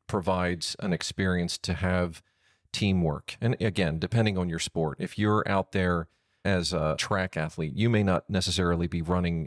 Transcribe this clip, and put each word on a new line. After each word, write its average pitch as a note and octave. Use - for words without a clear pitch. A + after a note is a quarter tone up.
provides F2+
an F#2+
experience F2+
to F2+
have F2+
teamwork. F2
And A#2+
again, F2
depending G#2+
on F2+
your E2
sport, D#2
if -
you're G#2+
out G2
there F2
as F2+
a D#2
track F#2+
athlete, D#2
you A2+
may G#2+
not F#2
necessarily F2
be E2+
running E2+